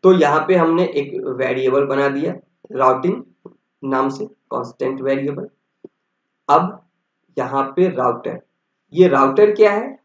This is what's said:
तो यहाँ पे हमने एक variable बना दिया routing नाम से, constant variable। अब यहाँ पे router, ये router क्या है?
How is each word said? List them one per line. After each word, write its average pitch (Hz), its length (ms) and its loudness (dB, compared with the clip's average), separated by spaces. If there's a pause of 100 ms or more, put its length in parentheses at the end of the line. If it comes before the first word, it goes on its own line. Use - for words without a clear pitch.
तो 185 100 8
यहाँ 156 340 2
पे 185 80 4
हमने 165 280 2
एक 131 440 -6
variable 131 580 0
बना 139 220 0
दिया 151 280 -4 (360)
routing 131 520 0 (600)
नाम 135 260 -2
से, 139 160 -8
constant 131 760 -10
variable। 139 480 -6 (1000)
अब 156 340 0 (540)
यहाँ 135 260 -4
पे 180 240 0
router, 127 520 -4 (540)
ये 180 140 6
router 139 440 4
क्या 208 200 4
है? 233 340 -6